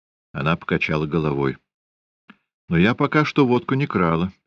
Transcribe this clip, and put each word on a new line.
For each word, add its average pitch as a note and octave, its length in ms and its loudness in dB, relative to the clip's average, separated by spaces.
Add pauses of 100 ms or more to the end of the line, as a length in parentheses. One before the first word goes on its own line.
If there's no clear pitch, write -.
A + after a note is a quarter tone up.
(320)
Она D#2+ 240 -2
покачала D#2+ 500 -4
головой. C#2+ 520 -2 (1120)
"Но E2+ 80 0
я G#2 180 4
пока D3+ 300 2
что C#3+ 200 2
водку B2 300 0
не C#3 100 -2
крала F2 460 0 (160)